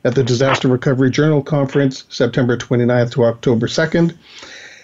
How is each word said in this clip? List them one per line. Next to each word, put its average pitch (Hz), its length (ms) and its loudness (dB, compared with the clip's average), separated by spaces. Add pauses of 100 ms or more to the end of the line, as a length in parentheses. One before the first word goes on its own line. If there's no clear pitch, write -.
at 127 120 0
the 135 80 2
Disaster 127 440 0
Recovery 127 420 0
Journal 151 320 2
Conference, 139 680 -2
September 120 480 0
twenty-ninth 120 540 0
to 123 120 0
October 117 440 0
second. 165 460 0 (720)